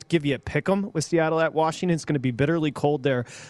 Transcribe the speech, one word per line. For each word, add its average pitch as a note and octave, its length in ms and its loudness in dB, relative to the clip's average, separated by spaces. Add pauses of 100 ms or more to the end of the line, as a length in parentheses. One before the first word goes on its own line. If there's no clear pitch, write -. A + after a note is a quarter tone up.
give E3 180 2
you C3+ 80 0
a A2+ 40 -6
pick - 300 -2
'em G3 240 0
with D#3 100 -2
Seattle D#3+ 360 2
at D#3+ 160 2
Washington. D#3+ 400 0
It's D3+ 100 -6
gonna D3 140 0
be B2+ 120 0
bitterly D3+ 400 0
cold D3 300 0
there, B2+ 240 0 (240)